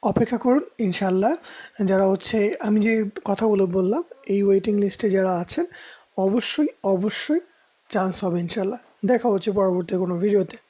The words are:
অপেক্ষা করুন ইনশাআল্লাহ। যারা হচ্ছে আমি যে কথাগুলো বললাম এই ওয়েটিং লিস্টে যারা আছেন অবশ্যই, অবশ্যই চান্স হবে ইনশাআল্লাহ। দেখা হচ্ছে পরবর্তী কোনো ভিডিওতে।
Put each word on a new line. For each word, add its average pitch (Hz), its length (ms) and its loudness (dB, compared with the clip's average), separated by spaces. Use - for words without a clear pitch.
অপেক্ষা 226 360 0
করুন 254 220 2
ইনশাআল্লাহ। 196 580 0
যারা 190 220 4
হচ্ছে 202 540 0
আমি 214 200 2
যে 220 240 2
কথাগুলো 202 420 2
বললাম 190 360 0
এই 202 160 0
ওয়েটিং 196 360 2
লিস্টে 202 320 -2
যারা 185 280 2
আছেন 294 280 -4
অবশ্যই, 220 500 0
অবশ্যই 196 560 0
চান্স 190 360 -2
হবে 175 160 -2
ইনশাআল্লাহ। 196 380 -4
দেখা 240 240 2
হচ্ছে 196 240 0
পরবর্তী 185 440 0
কোনো 180 220 -2
ভিডিওতে। 196 380 0